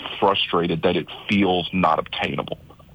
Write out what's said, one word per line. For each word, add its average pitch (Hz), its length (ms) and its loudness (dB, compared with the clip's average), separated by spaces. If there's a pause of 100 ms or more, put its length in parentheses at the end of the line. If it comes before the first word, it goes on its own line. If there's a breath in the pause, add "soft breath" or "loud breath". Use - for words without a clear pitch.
(220)
frustrated 92 640 2
that 90 120 2
it 82 120 -2 (200)
feels 90 460 2
not 82 260 2
obtainable. - 600 -6 (360)